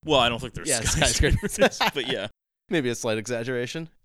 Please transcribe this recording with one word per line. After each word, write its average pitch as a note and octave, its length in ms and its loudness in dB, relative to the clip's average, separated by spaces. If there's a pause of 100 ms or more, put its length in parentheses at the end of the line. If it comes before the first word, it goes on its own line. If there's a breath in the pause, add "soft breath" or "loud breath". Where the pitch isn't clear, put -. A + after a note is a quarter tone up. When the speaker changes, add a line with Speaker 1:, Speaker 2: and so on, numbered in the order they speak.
Speaker 1:
Well, D3 160 4
I A#2+ 80 4
don't A#2 100 -4
think A#2+ 140 -8
they're - 120 -10
Speaker 2:
Yeah, C3 160 2
Speaker 1:
skyscrapers, - 680 2
Speaker 2:
skyscrapers. A#3 400 2
<laughs> - 20 -16
Speaker 1:
but B2+ 140 -4
yeah. G#2+ 200 -4 (420)
Speaker 2:
Maybe D3+ 180 0
a A#2+ 80 0
slight A2 220 -2
exaggeration. B2 720 -6 (160)